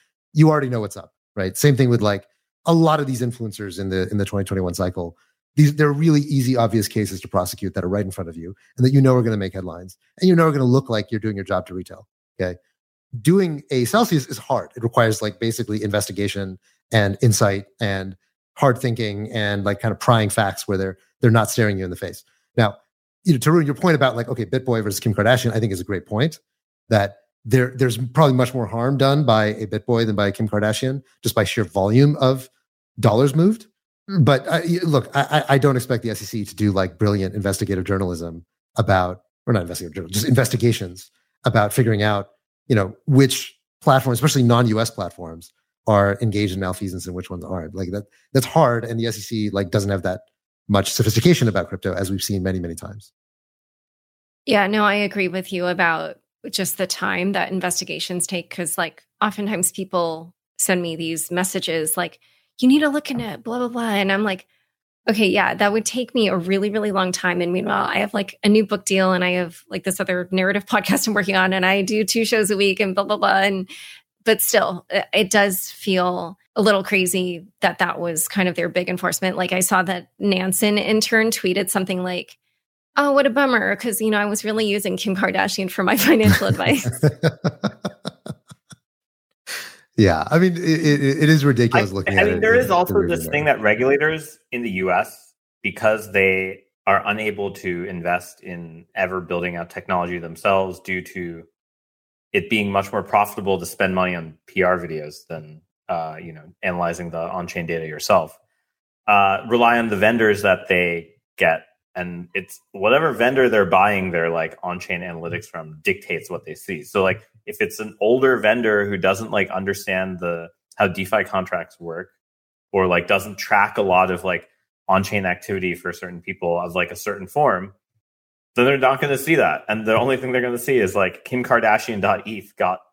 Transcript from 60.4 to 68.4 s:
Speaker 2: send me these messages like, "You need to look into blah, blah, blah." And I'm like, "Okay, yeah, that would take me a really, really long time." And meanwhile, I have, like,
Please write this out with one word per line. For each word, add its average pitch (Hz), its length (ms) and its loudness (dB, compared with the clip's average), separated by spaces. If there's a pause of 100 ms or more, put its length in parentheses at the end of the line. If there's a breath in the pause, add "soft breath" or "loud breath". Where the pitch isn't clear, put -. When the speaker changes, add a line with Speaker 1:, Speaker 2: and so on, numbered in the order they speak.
Speaker 2:
send 180 220 0
me 165 160 -6
these 165 340 -6
messages 175 640 -2
like, 175 220 -6 (420)
"You 254 80 4
need 285 120 6
to 302 80 2
look 294 220 -4
into 233 280 -6
blah, 233 200 -8
blah, 247 100 -4
blah." 233 220 -4
And 196 220 0
I'm 202 120 0
like, 190 220 -4 (640)
"Okay, 214 180 2
yeah, 185 280 2
that 202 180 2
would 220 120 -2
take 240 300 -6
me 220 140 2
a 190 80 0
really, 190 340 -2
really 208 220 -2
long 185 200 0
time." 175 280 -2
And 175 120 0
meanwhile, 196 320 0
I - 140 -4
have, 208 160 -6
like, 202 280 -6